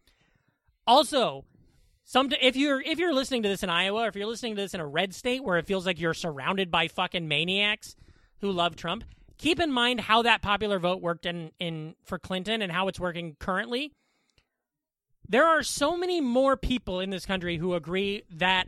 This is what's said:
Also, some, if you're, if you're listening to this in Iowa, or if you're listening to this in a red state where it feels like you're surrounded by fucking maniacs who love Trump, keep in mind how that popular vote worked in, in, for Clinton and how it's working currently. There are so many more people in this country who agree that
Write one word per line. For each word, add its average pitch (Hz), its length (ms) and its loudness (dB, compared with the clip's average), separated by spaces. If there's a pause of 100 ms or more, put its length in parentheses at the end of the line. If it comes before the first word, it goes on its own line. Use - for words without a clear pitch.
(880)
Also, 233 580 4 (580)
some, 262 260 2 (120)
if 254 140 6
you're, 269 260 2
if 294 180 -2
you're 349 140 2
listening 262 300 0
to 202 60 2
this 196 140 -2
in 190 60 -2
Iowa, 190 340 2
or 226 40 0
if 190 80 -4
you're 202 120 -6
listening 226 280 -6
to 202 60 -4
this 196 120 -6
in 190 60 -6
a 156 80 -4
red 175 260 -2
state 254 300 -4
where 185 140 2
it 160 100 0
feels 190 180 -2
like 180 140 -2
you're 165 140 0
surrounded 170 580 -4
by 165 160 2
fucking 175 400 -4
maniacs 190 680 -2 (440)
who 196 120 -2
love 170 240 0
Trump, 180 280 -6 (340)
keep 311 220 0
in 330 120 0
mind 240 300 0
how 220 220 4
that 226 180 4
popular 202 380 0
vote 180 220 0
worked 170 240 -4
in, 170 340 -6
in, 160 440 -6
for 185 160 -8
Clinton 190 420 -4
and 190 100 -4
how 185 160 0
it's - 120 -6
working 170 400 -6
currently. 240 540 -4 (1400)
There 240 160 6
are 320 180 4
so 302 320 0
many 359 240 0
more 262 380 4
people 208 420 -4
in 190 120 -4
this 185 140 -6
country 175 320 -2
who 175 180 -2
agree 190 560 -2
that 185 360 2